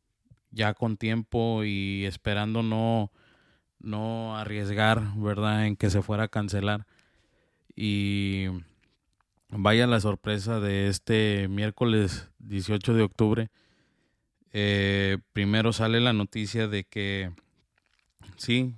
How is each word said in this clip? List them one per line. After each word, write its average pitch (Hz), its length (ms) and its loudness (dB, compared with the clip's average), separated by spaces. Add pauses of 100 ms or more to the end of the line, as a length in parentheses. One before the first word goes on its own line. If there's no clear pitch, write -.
(520)
ya 107 220 0
con 110 240 -2
tiempo 113 640 -2
y 98 420 -4
esperando 107 580 -2
no, 113 480 0 (680)
no 110 580 -6
arriesgar, 104 800 0
¿verdad?, 107 500 0
en 104 80 0
que 101 160 0
se 101 100 2
fuera 107 220 -2
a 110 60 -2
cancelar. 104 580 -4 (880)
Y 101 720 -2 (1000)
vaya 110 380 4
la 117 120 4
sorpresa 104 600 -2
de 98 280 2
este 104 600 2
miércoles 107 800 0 (100)
dieciocho 104 560 -2
de 110 80 6
octubre. 107 460 0 (1000)
Eh, 98 680 2 (120)
primero 110 420 2
sale 113 280 2
la 120 120 2
noticia 107 540 -2
de 101 160 -4
que, 98 480 -6 (1040)
sí, 123 420 -2